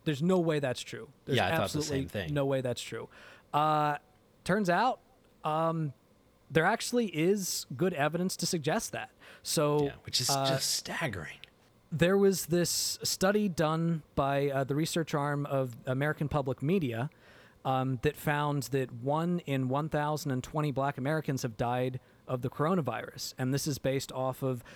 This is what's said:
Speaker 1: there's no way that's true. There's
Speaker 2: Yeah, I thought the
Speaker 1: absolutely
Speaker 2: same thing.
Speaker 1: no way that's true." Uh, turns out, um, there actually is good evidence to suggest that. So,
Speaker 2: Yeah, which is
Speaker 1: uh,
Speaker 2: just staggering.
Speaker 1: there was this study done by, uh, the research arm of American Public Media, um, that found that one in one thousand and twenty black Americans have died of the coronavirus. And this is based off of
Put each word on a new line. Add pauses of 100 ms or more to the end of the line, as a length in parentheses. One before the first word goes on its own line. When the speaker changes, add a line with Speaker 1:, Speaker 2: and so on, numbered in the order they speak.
Speaker 1:
there's
no
way
that's
true. (160)
There's
Speaker 2:
Yeah,
I
thought
the
Speaker 1:
absolutely
Speaker 2:
same
thing.
Speaker 1:
no
way
that's
true." (440)
Uh, (460)
turns
out, (440)
um, (580)
there
actually
is (100)
good
evidence
to
suggest
that. (340)
So,
Speaker 2:
Yeah, (120)
which
is
Speaker 1:
uh,
Speaker 2:
just
staggering. (540)
Speaker 1:
there
was
this
study
done (120)
by,
uh,
the
research
arm
of (100)
American
Public
Media, (560)
um,
that
found
that
one
in
one
thousand
and
twenty
black
Americans
have
died (280)
of
the
coronavirus.
And
this
is
based
off
of (120)